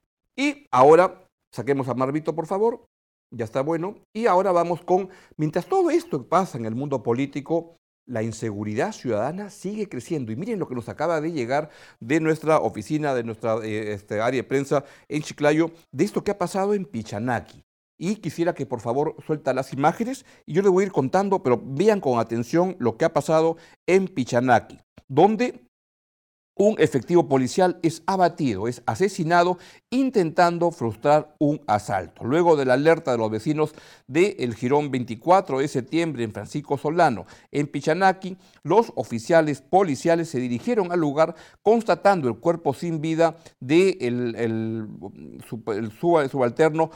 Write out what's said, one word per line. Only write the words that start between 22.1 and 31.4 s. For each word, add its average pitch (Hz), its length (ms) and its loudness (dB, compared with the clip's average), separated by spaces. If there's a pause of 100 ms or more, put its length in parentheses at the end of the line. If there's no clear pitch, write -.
atención 120 600 0
lo 113 160 -2
que 156 80 0
ha 165 80 0
pasado 160 440 0 (320)
en 185 200 4
Pichanaki, 123 720 0 (300)
donde 208 560 2 (920)
un 107 240 2
efectivo 156 500 2
policial 139 540 0
es 160 240 -2
abatido, 165 640 0
es 123 160 -8
asesinado 175 720 0 (320)
intentando 175 840 2
frustrar 147 680 0
un 147 280 0